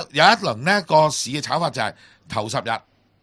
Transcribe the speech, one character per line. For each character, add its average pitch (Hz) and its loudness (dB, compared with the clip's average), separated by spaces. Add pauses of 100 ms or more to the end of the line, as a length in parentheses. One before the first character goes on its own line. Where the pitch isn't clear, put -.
(100)
有 147 4
一 - 8
輪 196 2
呢， 180 0
個 156 4
市 - -6
嘅 147 -6
炒 147 -4
法 160 -2
就 131 -6
係 104 -4 (340)
頭 110 -4
十 123 -6
日 110 -4 (520)